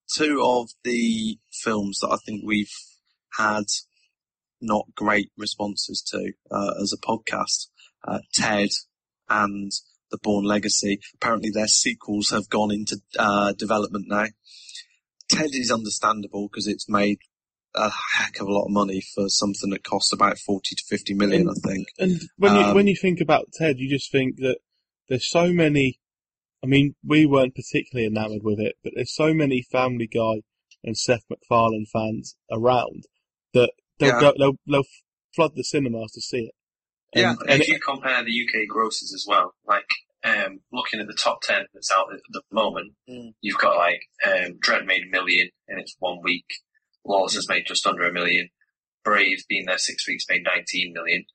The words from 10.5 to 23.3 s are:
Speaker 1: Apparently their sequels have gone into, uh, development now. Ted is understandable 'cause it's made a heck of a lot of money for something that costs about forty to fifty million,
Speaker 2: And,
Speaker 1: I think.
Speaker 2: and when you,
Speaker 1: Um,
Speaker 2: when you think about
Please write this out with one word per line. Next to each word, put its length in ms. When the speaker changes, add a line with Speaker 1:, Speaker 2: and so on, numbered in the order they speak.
Speaker 1:
Apparently 360
their 160
sequels 640
have 200
gone 220
into, 260
uh, 360
development 540
now. 200
Ted 240
is 180
understandable 800
'cause 180
it's 200
made 300
a 160
heck 220
of 80
a 40
lot 140
of 60
money 300
for 140
something 420
that 120
costs 300
about 240
forty 380
to 120
fifty 280
million, 320
Speaker 2:
And, 100
Speaker 1:
I 100
think. 200
Speaker 2:
and 240
when 180
you, 80
Speaker 1:
Um, 140
Speaker 2:
when 120
you 80
think 240
about 340